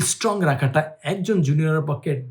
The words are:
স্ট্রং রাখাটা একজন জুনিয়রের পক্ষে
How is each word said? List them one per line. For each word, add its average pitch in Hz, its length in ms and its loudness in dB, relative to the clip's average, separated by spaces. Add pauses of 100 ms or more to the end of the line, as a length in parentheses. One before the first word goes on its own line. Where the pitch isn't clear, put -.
স্ট্রং 202 440 0
রাখাটা 147 460 2 (120)
একজন 185 380 0
জুনিয়রের 156 460 2
পক্ষে 143 440 -4